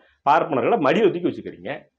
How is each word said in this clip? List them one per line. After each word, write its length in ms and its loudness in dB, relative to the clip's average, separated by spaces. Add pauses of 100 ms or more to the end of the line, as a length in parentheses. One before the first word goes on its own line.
(260)
பார்ப்பனர்களை 580 2
மடியில 260 2
தூக்கி 180 -4
வச்சுக்கிறீங்க. 440 -10 (260)